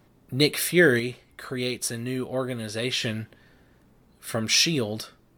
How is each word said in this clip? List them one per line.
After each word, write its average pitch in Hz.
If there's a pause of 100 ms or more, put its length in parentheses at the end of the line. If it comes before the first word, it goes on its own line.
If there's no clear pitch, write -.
(320)
Nick 139
Fury 123 (200)
creates 123
a 120
new 123
organization 117 (920)
from 110
shield, 110 (260)